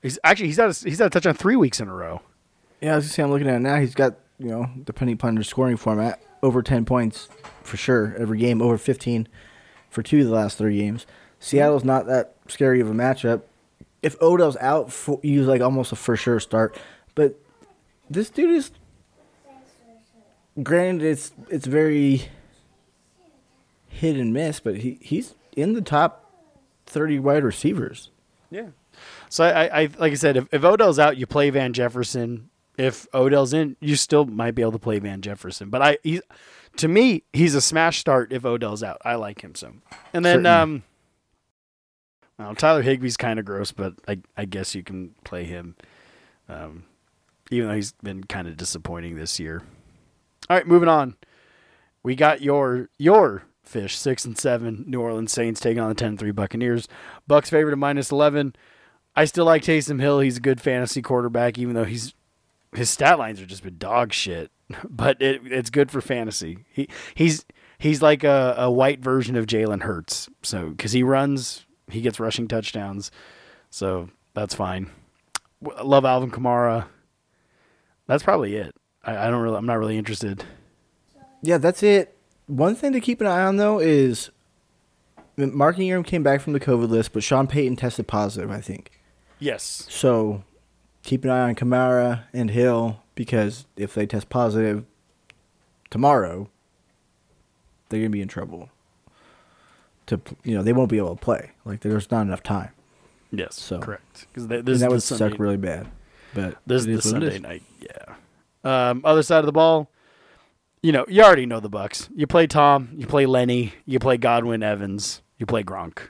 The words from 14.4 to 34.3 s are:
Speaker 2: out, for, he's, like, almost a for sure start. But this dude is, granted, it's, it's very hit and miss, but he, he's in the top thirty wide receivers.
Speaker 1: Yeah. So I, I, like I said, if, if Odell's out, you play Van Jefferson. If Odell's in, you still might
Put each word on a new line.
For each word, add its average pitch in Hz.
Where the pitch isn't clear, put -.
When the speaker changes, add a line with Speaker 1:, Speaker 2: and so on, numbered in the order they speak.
Speaker 2:
out, 131
for, -
he's, 143
like, 127
almost 131
a 117
for 117
sure 117
start. 110
But 143
this 190
dude 330
is, 311
granted, 170
it's, 147
it's 139
very 143
hit 160
and 117
miss, 151
but 104
he, 123
he's -
in 170
the 233
top 151
thirty 151
wide 143
receivers. -
Speaker 1:
Yeah. 202
So -
I, 165
I, 151
like 160
I 143
said, 143
if, 131
if 147
Odell's 190
out, 147
you 127
play 143
Van 131
Jefferson. 120
If 131
Odell's 135
in, 151
you 147
still 147
might 117